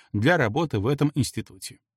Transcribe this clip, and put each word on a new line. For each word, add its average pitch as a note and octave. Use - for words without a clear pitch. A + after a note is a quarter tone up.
для C#3
работы B2+
в G2
этом C#3+
институте. -